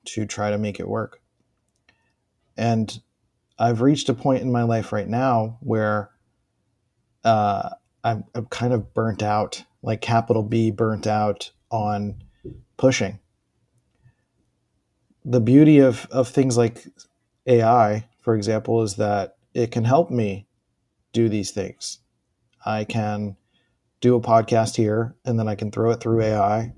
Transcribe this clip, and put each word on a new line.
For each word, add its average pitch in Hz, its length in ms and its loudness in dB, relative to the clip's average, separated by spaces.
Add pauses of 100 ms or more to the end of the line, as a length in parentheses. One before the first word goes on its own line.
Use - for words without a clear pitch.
to 107 220 -6
try 104 240 -4
to 104 80 -2
make 104 200 -6
it 87 80 -8
work. 107 340 -8 (1300)
And 113 440 -2 (580)
I've 117 240 0
reached 143 280 2
a 127 40 0
point 131 300 0
in 127 80 -2
my 120 100 2
life 113 320 -2
right 104 140 -4
now 117 520 0
where, 107 520 -2 (1120)
uh, 104 480 0 (320)
I'm, 113 220 -2 (100)
I'm 117 100 -8
kind 123 280 -2
of 107 200 -4
burnt 110 300 -2
out, 104 400 -2 (180)
like, 110 200 -4
capital 113 420 0
B, 113 260 0
burnt 107 380 -2
out 107 440 -2 (200)
on 104 520 -4 (540)
pushing. 110 420 0 (2000)
The 123 160 0
beauty 143 380 8
of, 131 320 4
of 131 160 0
things 131 300 0
like 117 280 -2 (640)
A 120 160 4
I, 110 440 2 (140)
for 113 140 0
example, 110 480 -2
is 101 140 -6
that 104 400 -2 (180)
it 117 160 0
can 113 120 -2
help 135 280 2
me 104 340 -4 (640)
do 117 160 2
these 104 220 -2
things. - 480 -10 (680)
I 107 200 -4
can 104 520 -6 (680)
do 123 140 4
a 117 60 2
podcast 113 560 2
here, 113 360 0 (120)
and 120 120 -2
then 110 120 -2
I 104 60 -4
can 104 160 -6
throw 110 200 0
it 113 80 -2
through 113 220 0
A 110 120 2
I, 107 440 0